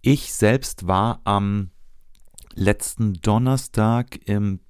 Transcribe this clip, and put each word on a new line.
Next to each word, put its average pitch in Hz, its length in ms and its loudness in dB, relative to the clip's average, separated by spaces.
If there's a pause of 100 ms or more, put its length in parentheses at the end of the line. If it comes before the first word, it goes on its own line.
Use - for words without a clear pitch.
Ich 135 300 2
selbst 110 540 0
war 98 380 0
am 101 480 0 (800)
letzten 101 680 0
Donnerstag 117 1040 0
im 101 420 -2